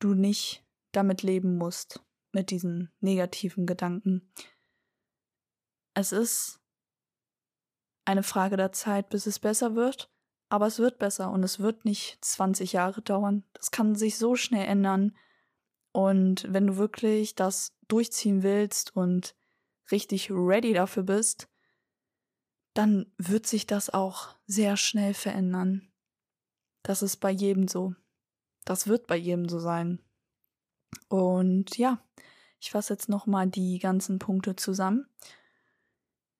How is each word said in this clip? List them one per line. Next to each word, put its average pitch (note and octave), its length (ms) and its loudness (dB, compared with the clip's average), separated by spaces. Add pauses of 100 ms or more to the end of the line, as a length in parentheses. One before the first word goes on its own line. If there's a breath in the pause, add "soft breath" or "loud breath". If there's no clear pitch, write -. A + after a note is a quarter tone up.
du G3+ 140 4
nicht G3 520 0 (260)
damit G3 300 2
leben F#3 340 0
musst, - 460 -8 (300)
mit F#3+ 180 -2
diesen F3 400 -4 (100)
negativen F#3 640 -2
Gedanken. F3+ 640 -2 (1600 loud breath)
Es G3 180 -2
ist - 480 -2 (1400)
eine G3 180 2
Frage G3 340 0
der F#3+ 160 2
Zeit, G3+ 380 -2
bis G3+ 160 -4
es G#3 120 -4
besser A3 360 0
wird, B3 380 -2 (360)
aber G#3 180 2
es A3 120 -2
wird B3 200 2
besser F#3+ 320 -4
und F#3+ 120 0
es F#3 160 -2
wird A3 260 -2
nicht - 400 -4
zwanzig F#3+ 480 -2
Jahre F#3+ 300 0
dauern. G3+ 500 0
Das - 180 -8
kann G#3+ 240 2
sich G#3+ 220 0
so A#3 200 2
schnell G#3+ 300 0
ändern. G3 500 2 (760 soft breath)
Und F#3+ 600 4
wenn G3 140 4
du F#3+ 100 0
wirklich G#3+ 580 0
das - 420 -2 (120)
durchziehen G#3+ 540 2
willst G3+ 520 0
und F3+ 400 0 (560)
richtig G3+ 400 -2
ready G3 440 2
dafür F#3+ 300 0
bist, G3+ 440 -2 (1300)
dann G#3+ 420 2
wird G3 300 0
sich G#3+ 200 -2
das G3+ 240 -2
auch F#3+ 460 -4 (100)
sehr G3+ 300 2
schnell G3+ 380 0
verändern. F#3+ 760 -2 (920)
Das G3 200 -4
ist G3 140 -2
bei G3 140 0
jedem F#3+ 360 2
so. F#3 280 -4 (680)
Das - 220 -4
wird A3+ 200 2
bei E3+ 100 0
jedem F3 320 -2
so E3+ 100 -4
sein. E3+ 440 -4 (1080)
Und F#3 720 2
ja, B3 280 0 (540 soft breath)
ich - 100 -12
fasse G#3 220 -2
jetzt - 160 -6
noch G3+ 180 -2
mal F#3+ 220 2
die F#3 300 -2
ganzen F#3+ 400 0
Punkte F#3+ 360 -2
zusammen. F#3+ 540 -2 (1300 soft breath)